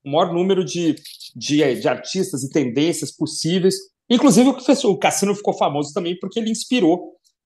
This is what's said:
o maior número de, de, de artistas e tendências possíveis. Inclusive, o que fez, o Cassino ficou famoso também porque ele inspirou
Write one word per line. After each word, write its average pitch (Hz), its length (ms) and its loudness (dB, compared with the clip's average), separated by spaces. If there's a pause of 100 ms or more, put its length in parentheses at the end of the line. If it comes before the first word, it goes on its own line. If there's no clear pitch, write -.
o 139 60 -10
maior 170 220 2
número 185 320 2
de, 165 320 -2 (400)
de, 135 440 0
de 147 80 -2
artistas 143 540 -4
e 135 80 -6
tendências 143 600 0
possíveis. 180 640 -2 (340)
Inclusive, 254 400 6
o 254 40 2
que - 80 -12
fez, - 220 2
o 190 140 2
Cassino 196 360 0
ficou 196 200 -4
famoso 151 400 -2
também 180 260 -4
porque 196 180 -10
ele 220 120 -4
inspirou 180 640 0 (320)